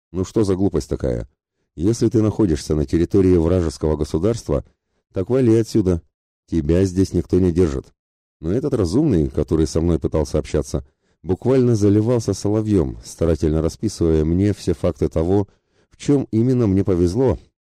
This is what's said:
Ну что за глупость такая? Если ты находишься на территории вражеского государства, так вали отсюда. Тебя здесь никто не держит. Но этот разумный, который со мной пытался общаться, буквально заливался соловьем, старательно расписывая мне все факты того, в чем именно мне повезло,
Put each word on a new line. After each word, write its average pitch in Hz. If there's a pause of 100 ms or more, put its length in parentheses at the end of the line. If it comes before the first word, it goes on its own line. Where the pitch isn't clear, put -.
(120)
Ну 90
что -
за 95
глупость 87
такая? 64 (460)
Если 110
ты 107
находишься 95
на 76
территории 90
вражеского 80
государства, 80 (480)
так 95
вали 120
отсюда. 95 (460)
Тебя 82
здесь 92
никто 90
не 92
держит. 80 (480)
Но 82
этот 135
разумный, 98
который 78
со -
мной 82
пытался 78
общаться, 73 (360)
буквально 120
заливался 107
соловьем, 101
старательно 80
расписывая 80
мне 92
все -
факты 87
того, 90 (420)
в -
чем 139
именно 120
мне 95
повезло, 92 (240)